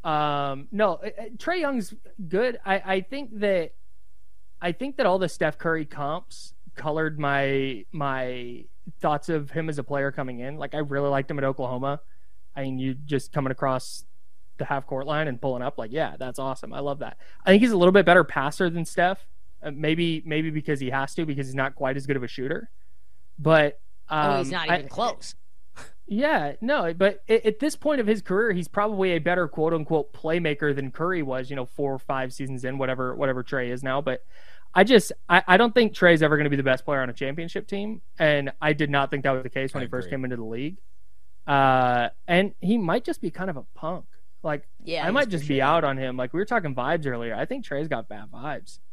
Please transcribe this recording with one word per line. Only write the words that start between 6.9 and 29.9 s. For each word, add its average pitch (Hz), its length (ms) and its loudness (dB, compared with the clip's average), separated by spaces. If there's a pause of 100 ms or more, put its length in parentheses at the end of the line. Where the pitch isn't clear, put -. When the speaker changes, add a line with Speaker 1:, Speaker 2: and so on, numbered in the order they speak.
Speaker 1:
my, 139 760 0
my 127 720 -4 (360)
thoughts 151 280 2
of 151 220 0
him 160 180 -2
as 147 100 -2
a 127 60 -4
player 139 260 0
coming 127 300 -6
in. 139 160 -6
Like, 143 180 -6
I 151 40 -2
really 143 320 0
liked 139 200 2
him 151 60 -2
at 139 80 0
Oklahoma. 135 560 -2 (560)
I 139 60 -4
mean, 131 160 -2
you 131 160 -2
just 143 360 -2
coming 135 200 0
across 131 560 -2 (500)
the 139 80 -4
half 139 220 -2
court 135 200 -4
line 151 220 0
and 123 100 -4
pulling 123 240 -2
up, 127 140 -4
like, 113 160 -8
yeah, 131 260 -2
that's 127 200 -6
awesome. 131 340 -6
I 127 80 -8
love 143 200 -4
that. - 180 -8 (260)
I 185 60 6
think 202 120 12
he's 247 100 6
a 202 40 4
little 180 160 8
bit 190 140 8
better 175 180 10
passer 151 460 0
than 165 160 -2
Steph. 180 400 0 (360)
Uh, 151 80 -6
maybe, 160 540 0
maybe 156 240 0
because 151 320 -2
he 127 80 -2
has 135 280 0
to, 165 100 0
because 139 200 -2
he's 131 80 -6
not 135 200 0
quite 135 240 -2
as 135 80 -6
good 139 100 -2
of 123 60 -2
a 120 60 -6
shooter. 151 420 -6 (680)
But, 151 420 6 (280)
um, 151 240 2
Speaker 2:
Oh, 139 60 2
he's 135 120 -2
not 165 200 -2
Speaker 1:
I 170 80 4
Speaker 2:
even 139 100 -6
close. - 460 -4 (720)
Speaker 1:
Yeah, 208 540 2
no, 220 320 0
but 190 360 2
a-, 226 180 4
at 214 140 2
this 302 160 0
point 285 240 0
of 214 80 0
his 214 120 2
career, 208 320 2
he's 175 160 0
probably 196 440 2
a 170 80 2
better 175 260 2
quote-unquote 156 680 0